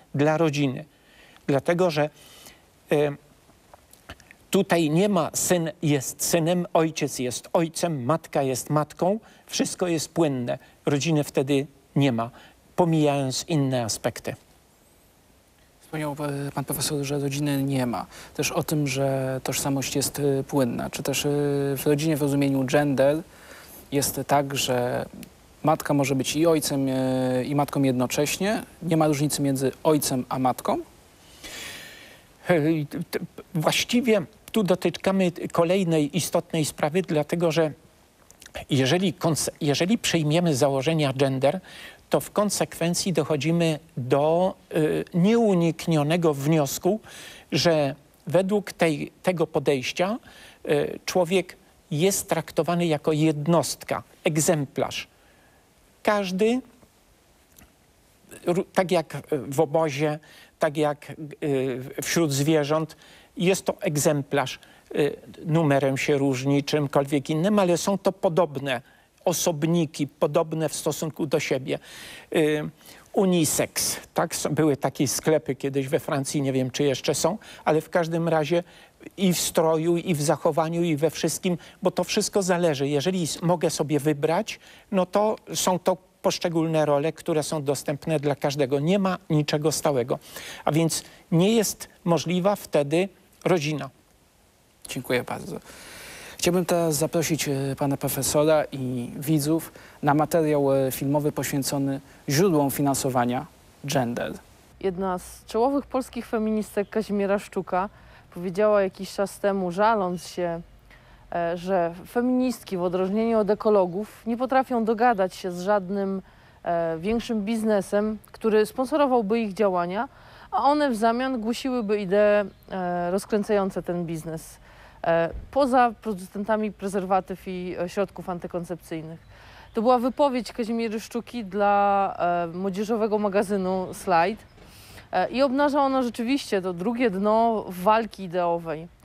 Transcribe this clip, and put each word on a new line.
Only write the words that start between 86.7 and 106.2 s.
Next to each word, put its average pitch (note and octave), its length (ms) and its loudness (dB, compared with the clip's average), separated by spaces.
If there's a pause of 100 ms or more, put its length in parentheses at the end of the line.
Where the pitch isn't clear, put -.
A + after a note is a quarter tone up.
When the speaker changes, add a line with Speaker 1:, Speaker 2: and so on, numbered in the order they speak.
Speaker 1:
role, D3 260 2
które D#3 300 -2
są D#3 200 -4
dostępne D3 580 -2
dla C#3+ 140 0
każdego. C#3 460 0
Nie F3+ 180 2
ma F#3 200 0 (120)
niczego D3+ 420 2
stałego, C3+ 460 0 (460)
a - 80 2
więc D#3+ 320 0 (280)
nie F#3 220 4
jest - 340 0 (160)
możliwa F3 520 2
wtedy D#3+ 520 0 (360)
rodzina. D3 460 0 (960)
Speaker 2:
Dziękuję B2 360 -2
bardzo. - 360 -10 (800)
Chciałbym F3+ 260 2
teraz E3+ 300 2
zaprosić, D#3 540 0
e, C#3+ 40 -2 (260)
pana C#3 180 0
profesora D3 760 2
i B2+ 440 -6
widzów D#3 560 0 (300)
na C#3+ 120 2
materiał, D3+ 580 2
e, C3+ 200 2
filmowy C#3+ 400 0
poświęcony C#3 680 -2 (280)
źródłom D3 420 4
finansowania C3 760 0 (380)
gender. B2 480 -2 (480)
Speaker 3:
Jedna F#3 380 -4
z - 280 -18
czołowych C4+ 400 0
polskich - 400 -6